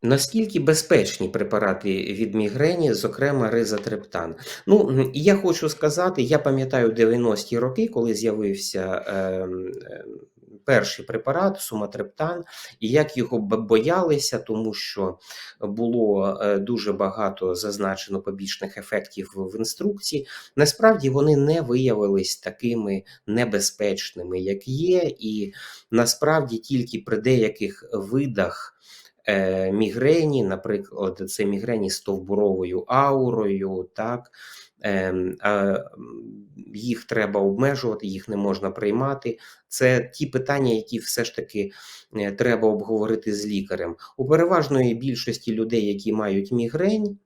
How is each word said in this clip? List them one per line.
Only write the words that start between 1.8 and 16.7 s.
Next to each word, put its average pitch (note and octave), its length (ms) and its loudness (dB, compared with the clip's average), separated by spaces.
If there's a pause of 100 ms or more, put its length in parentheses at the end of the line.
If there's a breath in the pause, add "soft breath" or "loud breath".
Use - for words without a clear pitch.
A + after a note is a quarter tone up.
від G2+ 320 -4
мігрені, C3 600 2
зокрема B2 560 0
ризотрептан? G#2 840 -2 (320 loud breath)
Ну, G3+ 240 8
м, C3+ 240 4
я F3 220 6
хочу E3+ 320 0
сказати, D#3 540 0
я C#3 160 4
пам'ятаю C3+ 540 2
дев'яності A#2 680 2
роки, C3 300 0
коли A#2 260 0
з'явився, G2+ 920 -2
ем, F#2 600 -4
ем, - 540 -12 (440)
перший A2 400 2
препарат, D#3+ 560 -2
суматрептан, A2+ 840 -6 (360 loud breath)
і A2 80 -4
як D3+ 280 2
його A#2+ 220 -2
б-, G#2+ 180 -2
боялися, C3+ 800 2
тому A2 360 -4
що F#2+ 440 -6 (420 loud breath)
було, G#2 800 2
е, G#2 160 2
дуже G2+ 340 -2